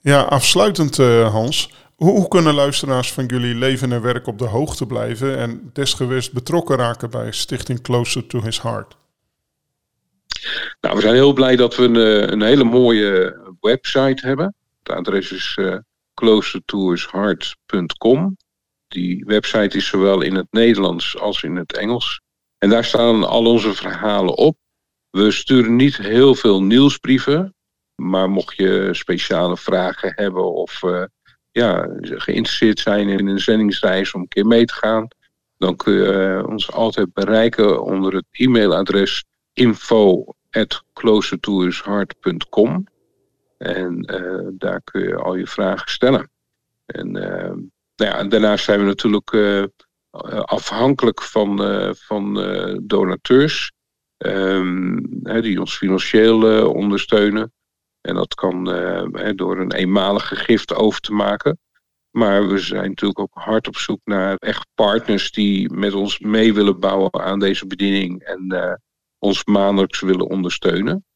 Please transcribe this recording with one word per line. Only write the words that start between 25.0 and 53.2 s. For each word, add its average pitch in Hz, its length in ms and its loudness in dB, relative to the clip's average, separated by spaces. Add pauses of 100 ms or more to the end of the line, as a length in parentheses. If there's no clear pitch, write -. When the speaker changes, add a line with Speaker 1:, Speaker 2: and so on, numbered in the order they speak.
Speaker 2:
We 202 200 4
sturen 120 460 2
niet 135 200 4
heel 120 380 4
veel 98 280 2
nieuwsbrieven, 135 920 2 (400)
maar 95 360 0
mocht - 260 -4
je 98 360 2
speciale 90 640 -2
vragen 92 580 -4
hebben 92 380 -2
of, 87 300 -6
eh, 90 220 -2 (460)
ja, 90 380 0 (120)
geïnteresseerd - 760 -2
zijn 104 300 0
in 98 180 -2
een 98 140 -2
zendingsreis 101 720 0
om 95 80 -6
een 90 80 -8
keer 101 180 0
mee 117 180 6
te 113 100 -6
gaan, 110 340 -2 (480)
dan 92 200 -2
kun - 160 0
je, 98 200 2
eh, 95 360 0
ons 107 240 -6
altijd 110 400 -2
bereiken 104 720 2
onder 95 320 -2
het 92 160 -4
e-mailadres 98 920 2 (280)
info 107 720 4 (260)
at - 420 -4
closer 107 480 0
to 98 220 -2
his 90 200 -4
heart 101 380 -6
punt - 280 -4
com. 180 380 2 (720)
En, 90 420 -6
eh, 92 520 -8
daar 95 320 -6
kun - 180 -6
je 87 140 -4
al 90 180 -4
je 92 120 -6
vragen 98 440 -4
stellen. 123 400 0 (560)
En, - 300 -10
eh, 50 340 -8 (460)
nou 104 140 0
ja, - 80 -4
en 101 100 -4
daarnaast 104 360 2
zijn 101 160 4
we 101 60 2
natuurlijk, 101 460 0
eh, 101 300 2
eh, 98 60 -4 (720)
afhankelijk 117 840 0
van, 101 420 -2
eh, 98 300 -2
van, 101 460 -6
eh, 98 420 -4
donateurs, 101 880 0 (440)